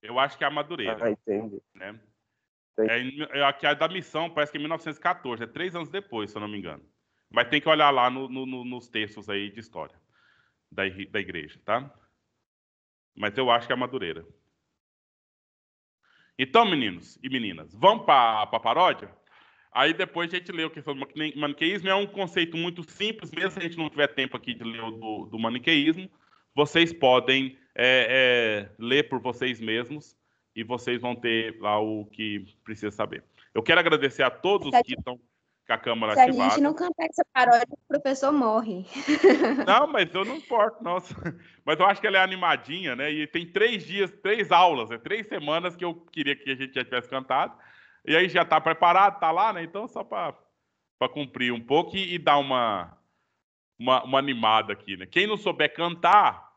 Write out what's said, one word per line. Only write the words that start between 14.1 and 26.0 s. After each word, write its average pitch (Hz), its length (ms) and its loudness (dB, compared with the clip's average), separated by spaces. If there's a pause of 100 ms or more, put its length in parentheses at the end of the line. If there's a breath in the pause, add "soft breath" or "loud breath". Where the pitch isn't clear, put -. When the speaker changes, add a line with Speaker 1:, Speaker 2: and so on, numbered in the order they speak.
Speaker 1:
Então, 220 280 4
meninos 113 560 -4
e 131 80 -10
meninas, 92 460 -8
vamos 190 300 4
pra, 113 420 4
pra 113 120 -4
paródia? 131 500 0 (600 soft breath)
Aí 147 220 2
depois 170 380 -6
a 180 60 -6
gente 180 140 -10
lê 165 120 -6
o 156 60 -4
que 156 120 -16
foi 143 120 -8
o 135 40 -10
mani-, 147 380 -8
maniqueísmo. 165 540 -4
É 190 60 2
um 202 100 -2
conceito 180 500 -6
muito 175 280 -8
simples, 208 480 -10
mesmo 180 200 -4
se 190 80 -12
a - 20 -8
gente 170 160 -10
não 160 120 -6
tiver 143 180 0
tempo 131 300 -6
aqui 123 160 -10
de 113 100 -12
ler 113 180 -10
o 113 100 -10
do, 110 340 -10
do 107 140 -12
maniqueísmo, 151 720 0 (440)